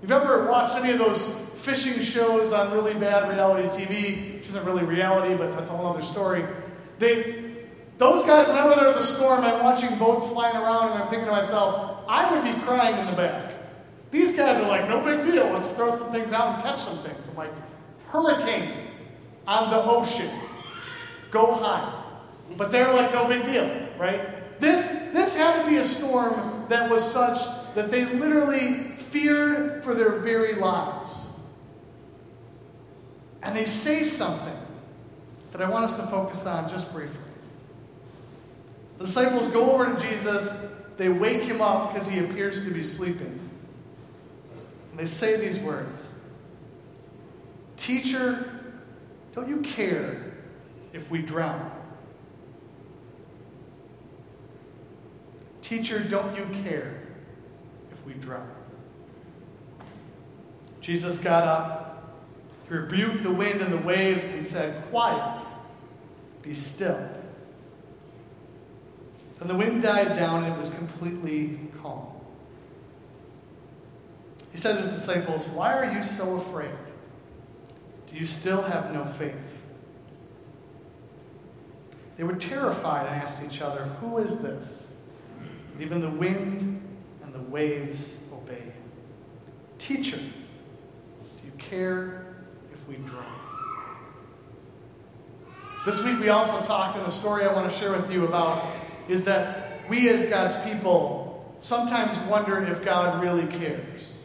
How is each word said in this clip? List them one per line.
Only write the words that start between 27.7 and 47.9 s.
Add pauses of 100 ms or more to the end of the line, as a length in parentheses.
that
they
literally
feared
for
their
very
lives. (2250)
And
they
say
something (920)
that
I
want
us
to
focus
on
just
briefly. (1800)
The
disciples
go
over
to
Jesus. (160)
They
wake
him
up
'cause
he
appears
to
be
sleeping. (1500)
And
they
say
these
words, (1700)
"Teacher, (840)